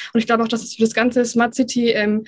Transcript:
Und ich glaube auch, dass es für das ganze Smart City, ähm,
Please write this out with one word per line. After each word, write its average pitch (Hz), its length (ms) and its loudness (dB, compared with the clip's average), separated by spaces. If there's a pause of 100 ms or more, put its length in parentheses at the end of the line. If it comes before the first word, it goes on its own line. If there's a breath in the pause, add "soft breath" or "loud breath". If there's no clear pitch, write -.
(140)
Und 233 60 2
ich 220 60 0
glaube 233 180 2
auch, 226 40 -2
dass 226 160 -4
es - 120 -12
für 220 80 0
das 226 100 2
ganze 240 320 2
Smart 233 300 0
City, 240 360 0
ähm, 214 360 0